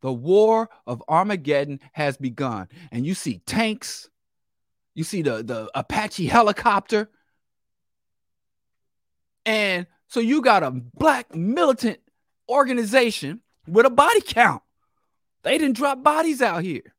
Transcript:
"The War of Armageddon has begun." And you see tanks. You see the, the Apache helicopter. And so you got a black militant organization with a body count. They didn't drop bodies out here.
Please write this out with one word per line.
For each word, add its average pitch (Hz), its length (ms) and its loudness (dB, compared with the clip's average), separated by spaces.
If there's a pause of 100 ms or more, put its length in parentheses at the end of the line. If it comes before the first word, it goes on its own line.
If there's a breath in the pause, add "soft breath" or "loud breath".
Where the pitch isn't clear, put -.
"The 135 100 -6
War 214 560 2 (180 soft breath)
of 120 220 -8
Armageddon 147 720 0 (120 soft breath)
has 143 260 -4
begun." 120 500 -6 (240 loud breath)
And 120 140 -4
you 180 80 -2
see - 320 -8
tanks. - 640 -6 (840)
You 160 100 -6
see 180 180 -6
the, 120 200 -2
the 113 320 -10
Apache 202 520 -4
helicopter. 208 840 0 (2250)
And 196 400 -2 (220)
so - 120 -4
you 247 220 0
got 214 200 6
a 135 80 -2
black 240 640 -2
militant 233 640 0 (480)
organization 240 960 0 (260)
with 208 200 6
a 262 40 6
body 320 300 4
count. - 420 2 (800)
They 285 160 0
didn't 277 180 0
drop 269 280 -2
bodies 302 360 2
out 180 220 0
here. 165 360 -8